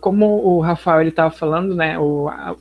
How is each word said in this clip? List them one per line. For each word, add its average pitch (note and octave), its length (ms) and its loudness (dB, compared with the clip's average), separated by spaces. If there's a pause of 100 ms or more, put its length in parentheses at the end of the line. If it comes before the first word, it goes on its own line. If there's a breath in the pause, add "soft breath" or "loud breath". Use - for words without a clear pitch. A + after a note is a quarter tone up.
como G3+ 260 2 (160)
o F3+ 180 4
Rafael, E3 420 2
ele E3 80 0
tava D#3+ 200 0
falando, E3 440 -2
né, E3 240 -2
o, D3 300 -2
a, - 320 -10